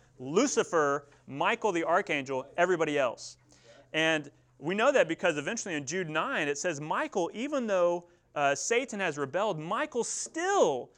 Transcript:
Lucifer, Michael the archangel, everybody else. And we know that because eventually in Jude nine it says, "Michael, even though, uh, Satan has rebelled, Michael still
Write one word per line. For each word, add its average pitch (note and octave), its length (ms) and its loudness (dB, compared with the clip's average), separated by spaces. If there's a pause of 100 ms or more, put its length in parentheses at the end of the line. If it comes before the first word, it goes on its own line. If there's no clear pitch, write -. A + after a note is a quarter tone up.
(200)
Lucifer, D3+ 880 2 (200)
Michael F#3+ 440 0
the E3 120 0
archangel, D3 600 0 (120)
everybody E3 400 4
else. B2 400 -2 (560)
And D#3 380 0 (280)
we E3 160 -4
know A#3 160 4
that G3+ 160 6
because D#3+ 300 0
eventually F3 380 -4
in C#3+ 100 -4
Jude E3 240 -4
nine F3 380 -2
it C#3+ 100 -2
says, D#3+ 220 -2
"Michael, F#3 540 -2
even B3+ 340 -4
though, F3 380 2 (300)
uh, C#3+ 200 2
Satan A#3 440 -2
has E3 180 -2
rebelled, D#3+ 420 -2
Michael A#3 440 -4
still D#4 960 0